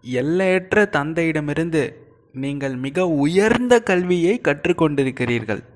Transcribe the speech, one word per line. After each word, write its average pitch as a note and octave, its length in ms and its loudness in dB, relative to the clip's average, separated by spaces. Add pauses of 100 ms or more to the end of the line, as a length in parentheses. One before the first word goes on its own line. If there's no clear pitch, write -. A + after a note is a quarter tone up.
எல்லையற்ற F#3 800 0
தந்தையிடமிருந்து D#3 1300 -2 (200)
நீங்கள் C3+ 440 -6
மிக C#3 300 -4
உயர்ந்த G#3+ 760 2
கல்வியை F3+ 600 2
கற்றுக்கொண்டிருக்கிறீர்கள். C3+ 1200 0 (120)